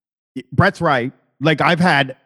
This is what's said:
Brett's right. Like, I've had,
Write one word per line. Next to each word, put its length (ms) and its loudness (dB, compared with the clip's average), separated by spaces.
Brett's 280 0
right. 320 -2
Like, 200 0
I've 200 2
had, 460 0